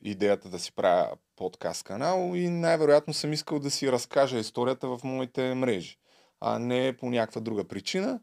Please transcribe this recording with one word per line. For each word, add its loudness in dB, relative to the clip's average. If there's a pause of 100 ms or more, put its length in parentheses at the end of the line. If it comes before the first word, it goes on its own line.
идеята 0
да -8
си -10
правя 4 (280)
подкаст -6
канал -2
и 0
най-вероятно 4
съм -2
искал -4
да -4
си 0
разкажа 2
историята -2
в -4
моите -2
мрежи, -2 (440)
а 0
не 0
по -6
някаква 0
друга -2
причина. -4